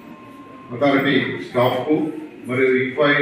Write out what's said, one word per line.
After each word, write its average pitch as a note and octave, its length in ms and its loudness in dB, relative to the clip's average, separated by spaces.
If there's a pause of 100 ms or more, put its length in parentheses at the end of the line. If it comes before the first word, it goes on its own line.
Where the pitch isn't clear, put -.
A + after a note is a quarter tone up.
(720)
అథారిటీ C#3 720 2
స్టాఫ్కు, B2+ 720 0 (340)
మరియు B2+ 300 2
ఇక్ఫై C3 460 2